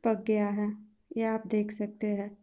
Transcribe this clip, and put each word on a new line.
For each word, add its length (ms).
पक 200
गया 260
है, 220
ये 140
आप 220
देख 260
सकते 360
हैं। 200